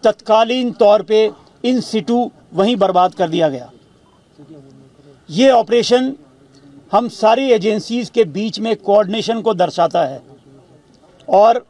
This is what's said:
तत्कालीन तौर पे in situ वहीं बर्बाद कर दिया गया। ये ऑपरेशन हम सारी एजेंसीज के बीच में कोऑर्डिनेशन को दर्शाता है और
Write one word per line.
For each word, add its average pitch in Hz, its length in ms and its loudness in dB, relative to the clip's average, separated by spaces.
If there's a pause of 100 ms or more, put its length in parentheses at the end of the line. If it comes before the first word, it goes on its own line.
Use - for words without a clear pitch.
तत्कालीन 226 680 0
तौर 208 300 2
पे 214 300 0 (340)
in 247 160 0
situ 233 480 -4 (240)
वहीं 196 220 0
बर्बाद 185 400 0
कर 175 140 -2
दिया 160 200 0
गया। 123 220 -12 (1600)
ये 226 200 2
ऑपरेशन 247 640 0 (760)
हम 220 180 0
सारी 240 420 0
एजेंसीज 220 580 -2
के 233 140 0
बीच 196 360 -6
में 220 160 -4
कोऑर्डिनेशन 208 680 -2
को 220 120 -2
दर्शाता 170 520 -2
है 131 160 -10 (1080)
और 226 400 4